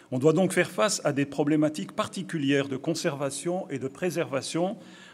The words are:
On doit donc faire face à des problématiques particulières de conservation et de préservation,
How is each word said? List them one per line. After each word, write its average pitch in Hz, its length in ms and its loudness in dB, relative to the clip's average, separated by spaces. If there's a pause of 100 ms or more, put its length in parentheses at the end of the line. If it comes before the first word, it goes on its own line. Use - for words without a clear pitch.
(120)
On 127 80 -2
doit 156 140 6
donc 180 180 4
faire 175 180 2
face 208 360 0
à 147 80 2
des 139 100 0
problématiques 151 680 0
particulières 143 760 0
de 139 80 -4
conservation 156 920 -2
et 139 100 -6
de 127 80 -4
préservation, 160 880 -2 (380)